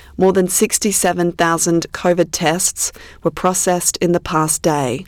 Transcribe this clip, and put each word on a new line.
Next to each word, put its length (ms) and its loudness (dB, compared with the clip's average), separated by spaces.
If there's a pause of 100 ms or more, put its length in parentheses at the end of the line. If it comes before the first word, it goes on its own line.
(180)
More 160 4
than 140 2
sixty-seven 840 0
thousand 640 0
covid 380 0
tests 600 -2 (320)
were 80 0
processed 680 0
in 140 0
the 80 2
past 420 -2
day. 460 0